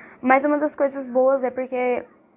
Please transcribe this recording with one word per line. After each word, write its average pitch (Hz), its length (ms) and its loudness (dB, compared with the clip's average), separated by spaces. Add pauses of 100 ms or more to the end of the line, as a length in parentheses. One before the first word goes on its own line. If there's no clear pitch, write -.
(220)
Mas 262 240 4
uma 294 120 2
das 294 180 -2
coisas 277 300 -4
boas 254 380 2
é 247 80 -2
porque, 247 540 -4 (320)